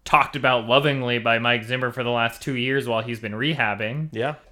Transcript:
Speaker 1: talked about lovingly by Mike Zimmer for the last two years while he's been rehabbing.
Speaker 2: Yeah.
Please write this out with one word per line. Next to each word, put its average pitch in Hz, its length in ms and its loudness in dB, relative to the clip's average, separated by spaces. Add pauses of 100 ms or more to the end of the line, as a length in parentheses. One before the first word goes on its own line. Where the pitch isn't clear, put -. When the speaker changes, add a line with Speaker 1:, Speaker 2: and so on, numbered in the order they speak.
Speaker 1:
talked 143 320 2
about 123 300 2
lovingly 127 520 2
by 117 200 2
Mike 120 260 2
Zimmer 127 280 -2
for 127 120 -6
the 120 60 0
last 117 320 0
two 135 140 -4
years 127 320 0
while 113 140 0
he's 117 180 -6
been 110 120 -6
rehabbing. 120 800 -2
Speaker 2:
Yeah. 123 220 -4 (180)